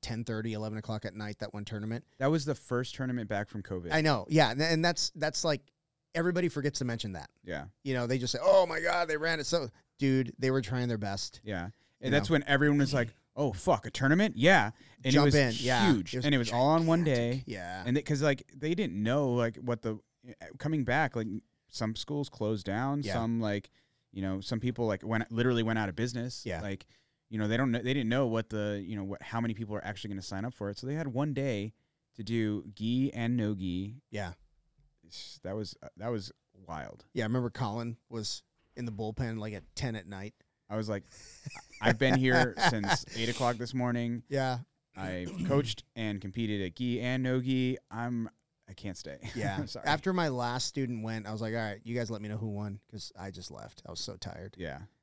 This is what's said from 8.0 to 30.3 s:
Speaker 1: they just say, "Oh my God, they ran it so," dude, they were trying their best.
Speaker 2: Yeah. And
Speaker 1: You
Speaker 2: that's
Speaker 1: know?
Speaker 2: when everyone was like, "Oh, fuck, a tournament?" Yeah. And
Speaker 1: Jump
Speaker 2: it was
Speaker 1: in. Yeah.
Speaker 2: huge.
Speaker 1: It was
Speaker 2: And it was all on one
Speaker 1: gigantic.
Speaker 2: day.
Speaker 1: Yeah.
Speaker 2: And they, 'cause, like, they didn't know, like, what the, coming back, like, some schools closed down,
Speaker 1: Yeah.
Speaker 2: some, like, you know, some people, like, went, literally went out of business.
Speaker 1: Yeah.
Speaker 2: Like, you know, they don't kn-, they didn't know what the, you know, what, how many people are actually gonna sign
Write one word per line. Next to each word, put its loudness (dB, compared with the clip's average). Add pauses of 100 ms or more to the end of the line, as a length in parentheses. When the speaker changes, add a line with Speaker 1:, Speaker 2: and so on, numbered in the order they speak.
Speaker 1:
they 2
just 0
say, -2
"Oh 8
my -2
God, 2
they 0
ran 0
it -4
so," 2 (320)
dude, 4
they 4
were 4
trying 0
their 0
best. -6
Speaker 2:
Yeah. -4
And -10 (340)
Speaker 1:
You 0
Speaker 2:
that's 4
Speaker 1:
know? 4
Speaker 2:
when 4
everyone 6
was 4
like, 0 (220)
"Oh, 0
fuck, 2
a -8
tournament?" 4
Yeah. 6 (320)
And 4
Speaker 1:
Jump 8
Speaker 2:
it 8
was 6
Speaker 1:
in. 6 (120)
Yeah. 6
Speaker 2:
huge. 2
Speaker 1:
It -2
was 0
Speaker 2:
And 6
it 6
was 0
all 4
on 6
one 4
Speaker 1:
gigantic. 2
Speaker 2:
day. -8
Speaker 1:
Yeah. -8
Speaker 2:
And 4
they, 2
'cause, 0
like, 2 (120)
they -2
didn't -2
know, 2
like, 2
what -4
the, -4 (600)
coming 0
back, 2
like, -2 (420)
some -2
schools -4
closed -2
down, -2
Speaker 1:
Yeah. -2
Speaker 2:
some, 0
like, -2 (420)
you -8
know, -2
some -4
people, -2
like, -2
went, 0
literally 2
went 2
out 0
of -6
business. -4
Speaker 1:
Yeah. -4
Speaker 2:
Like, -6 (420)
you -4
know, 2
they 2
don't 2
kn-, 0
they 0
didn't 0
know 2
what 0
the, -2
you -6
know, -6
what, -8
how -6
many -2
people -6
are -6
actually -8
gonna -6
sign -6